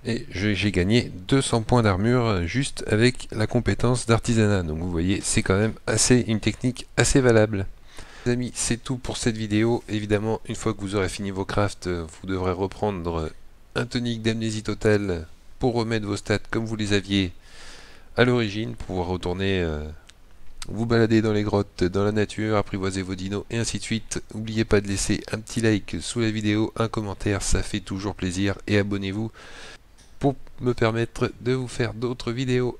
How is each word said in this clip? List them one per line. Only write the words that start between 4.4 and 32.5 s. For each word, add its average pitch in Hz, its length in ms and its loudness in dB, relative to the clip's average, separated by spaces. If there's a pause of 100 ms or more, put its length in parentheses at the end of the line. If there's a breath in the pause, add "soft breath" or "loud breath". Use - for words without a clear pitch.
Donc 78 160 -2
vous 90 100 -4
voyez, 87 320 0
c'est - 220 0
quand 95 140 4
même 107 180 0 (100)
assez, 117 420 4
une 110 120 0
technique - 480 -2 (100)
assez 127 240 6
valable. 107 460 4 (580 loud breath)
Les 123 60 2
amis, 123 240 0
c'est - 280 -2
tout 131 140 -4
pour 110 200 -6
cette 113 200 0
vidéo. 110 520 2
Évidemment, 104 580 0
une 113 80 -4
fois 110 180 -2
que 101 80 -6
vous 98 140 -4
aurez 95 140 2
fini 98 200 -6
vos 95 160 -4
crafts, - 400 -2
euh, 87 200 -2 (160)
vous 95 60 -12
devrez 92 240 0
reprendre, 90 640 -2
euh, 80 140 -2 (460)
un 123 100 -2
tonique 120 380 -4
d'amnésie 110 400 -2
totale 101 640 0 (320)
pour 123 160 2
remettre 113 320 0
vos 101 100 -2
stats 104 220 0 (100)
comme 113 160 -2
vous 110 100 -4
les 104 180 0
aviez 98 380 2 (840 loud breath)
à 120 80 6
l'origine, 117 500 0
pour - 120 -10
pouvoir 92 200 -2
retourner, 92 540 0
euh, 78 260 -2 (800)
vous 107 200 -4
balader 113 340 6
dans 110 100 2
les 104 120 2
grottes, 101 400 0
dans 95 200 2
la 104 80 2
nature, 107 460 0
apprivoiser 98 460 -2
vos 92 120 -4
dinos 95 360 -4
et 117 60 -2
ainsi 113 200 -2
de 101 60 -6
suite. - 400 -4 (100)
N'oubliez 110 320 -2
pas 104 160 4
de 101 60 -6
laisser 98 440 0
un 107 80 -4
petit 110 220 -6
like 107 400 2
sous - 200 -4
la 113 100 2
vidéo, 107 440 0
un 113 120 0
commentaire, 104 560 -2
ça - 180 4
fait - 200 -2
toujours 95 340 -6
plaisir, 95 500 0
et 104 140 4
abonnez-vous 101 520 -2 (880 loud breath)
pour 135 160 2 (240)
me 120 140 0
permettre 113 580 0 (100)
de 120 120 0
vous 131 140 -2
faire 113 280 -4
d'autres 120 360 -4
vidéos. 123 480 0